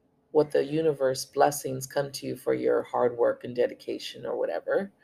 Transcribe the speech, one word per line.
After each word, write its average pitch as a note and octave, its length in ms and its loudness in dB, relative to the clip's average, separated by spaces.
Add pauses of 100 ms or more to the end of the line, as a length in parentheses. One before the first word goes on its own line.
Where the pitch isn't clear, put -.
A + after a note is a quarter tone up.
(320)
what D3+ 180 4
the C#3 140 2
universe C#3 600 0
blessings C#3 640 0
come C#3 240 -4
to C3+ 160 -12
you B2+ 100 -6
for C3+ 160 -2
your B2 300 2
hard A#2+ 340 0
work - 280 0
and B2 100 -8
dedication A#2+ 720 -4
or A#2+ 100 -4
whatever, F3 560 -2 (120)